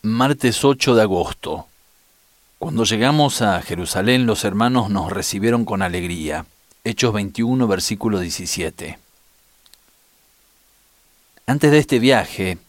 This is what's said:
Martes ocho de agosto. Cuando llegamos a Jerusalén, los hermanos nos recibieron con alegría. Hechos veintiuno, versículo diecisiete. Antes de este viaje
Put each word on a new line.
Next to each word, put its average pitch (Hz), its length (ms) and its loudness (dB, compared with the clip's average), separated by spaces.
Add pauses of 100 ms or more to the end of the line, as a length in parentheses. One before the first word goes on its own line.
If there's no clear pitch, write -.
Martes 123 640 0
ocho 135 300 4
de 110 80 6
agosto. 87 640 -2 (920)
Cuando 147 240 -4
llegamos 123 580 2
a 95 200 2
Jerusalén, 101 640 0
los 110 180 0
hermanos 107 460 0
nos 92 220 -2
recibieron 110 540 0
con 95 160 -4
alegría. 90 640 -4 (380)
Hechos 117 300 -2
veintiuno, 117 540 -2
versículo 101 520 -2
diecisiete. 82 800 -8 (2500)
Antes 143 240 4
de 151 80 8
este 135 200 2
viaje 101 580 2 (120)